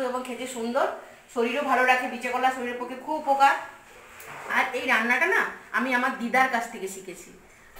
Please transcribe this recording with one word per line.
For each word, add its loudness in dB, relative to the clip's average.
এবং -2
খেতে -6
সুন্দর, 0
শরীরও 2
ভালো 4
রাখে, 2
বিচে -6
কলা 2
শরীরের -6
পক্ষে -8
খুব -2
উপকার। 6
আর 4
এই -4
রান্নাটা 2
না 4
আমি 0
আমার 0
দিদার 4
কাছ 0
থেকে -8
শিখেছি, -14